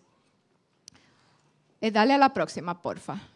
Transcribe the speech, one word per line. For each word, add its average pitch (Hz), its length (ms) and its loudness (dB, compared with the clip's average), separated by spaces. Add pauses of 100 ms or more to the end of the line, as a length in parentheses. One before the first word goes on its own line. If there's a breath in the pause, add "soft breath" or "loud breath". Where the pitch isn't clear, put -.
(1800)
Eh, 220 100 -2
dale 220 240 4
a 277 40 4
la 269 140 4
próxima, 170 480 -6
porfa. - 380 -8 (180)